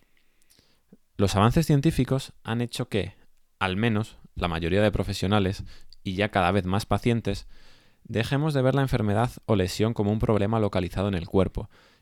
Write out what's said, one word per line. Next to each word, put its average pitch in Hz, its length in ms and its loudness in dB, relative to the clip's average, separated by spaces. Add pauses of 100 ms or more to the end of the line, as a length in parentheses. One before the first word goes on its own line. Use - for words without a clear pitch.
(1160)
Los 98 200 2
avances 120 300 4
científicos 139 680 2 (100)
han 113 160 -2
hecho 120 300 -6
que, 95 240 -4 (440)
al 95 180 -2
menos, 110 420 -2 (160)
la 90 140 -2
mayoría 85 340 0
de 104 100 4
profesionales, 98 720 0 (400)
y 92 120 -6
ya 104 140 0
cada 90 220 2
vez 95 140 0
más 95 180 -2
pacientes, 104 640 -2 (560)
dejemos 135 480 -2
de 135 100 0
ver 131 120 2
la 139 80 2
enfermedad 113 480 0 (160)
o 113 100 2
lesión 101 380 0
como 104 180 0
un 110 60 0
problema 110 420 0
localizado 95 480 -2
en 101 60 -2
el 85 120 -6
cuerpo 95 440 0 (320)